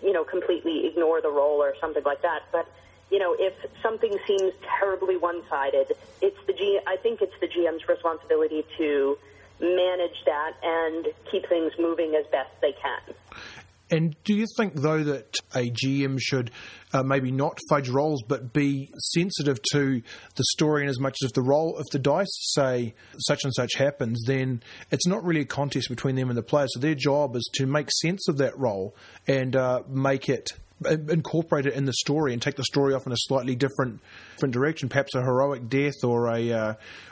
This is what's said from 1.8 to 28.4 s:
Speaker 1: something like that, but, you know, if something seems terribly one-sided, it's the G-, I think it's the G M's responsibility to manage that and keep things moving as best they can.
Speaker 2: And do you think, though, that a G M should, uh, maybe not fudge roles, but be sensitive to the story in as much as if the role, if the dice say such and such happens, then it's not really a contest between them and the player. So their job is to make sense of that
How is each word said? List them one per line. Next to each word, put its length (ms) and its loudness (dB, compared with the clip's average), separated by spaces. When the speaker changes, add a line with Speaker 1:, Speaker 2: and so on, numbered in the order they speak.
Speaker 1:
something 240 -2
like 180 0
that, 200 0
but, 160 0
you 80 4
know, 180 2
if 160 2
something 340 0
seems 240 2
terribly 380 0
one-sided, 760 0
it's 260 2
the 60 0
G-, 340 2
I 120 -2
think 220 -2
it's 200 0
the 80 -2
G 180 0
M's 220 -2
responsibility 760 0
to 400 2
manage 680 0
that 260 0
and 440 -2
keep 180 -4
things 300 2
moving 360 0
as 160 2
best 200 -2
they 120 2
can. 420 -8
Speaker 2:
And 260 2
do 100 2
you 100 2
think, 180 0
though, 280 2
that 320 -4
a 160 0
G 340 0
M 140 -2
should, 320 0
uh, 100 2
maybe 280 2
not 280 0
fudge 180 2
roles, 340 0
but 300 -4
be 460 0
sensitive 600 0
to 300 2
the 160 0
story 320 2
in 80 -2
as 80 -2
much 240 -2
as 60 0
if 40 -6
the 80 2
role, 380 2
if 120 -8
the 80 0
dice 280 2
say 420 0
such 260 0
and 100 0
such 220 -2
happens, 500 0
then 360 0
it's 160 0
not 180 0
really 160 2
a 60 -2
contest 420 -2
between 280 -2
them 120 0
and 80 0
the 60 -2
player. 260 2
So 120 -4
their 160 2
job 380 2
is 200 -2
to 100 0
make 260 0
sense 380 0
of 100 0
that 200 0